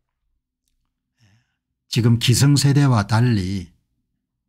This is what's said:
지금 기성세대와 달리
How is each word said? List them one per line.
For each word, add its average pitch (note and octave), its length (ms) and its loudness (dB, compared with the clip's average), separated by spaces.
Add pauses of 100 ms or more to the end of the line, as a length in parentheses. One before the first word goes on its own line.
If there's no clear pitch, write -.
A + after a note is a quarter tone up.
(1900)
지금 A#2 280 0
기성세대와 C3 880 0
달리 G2+ 680 -2 (760)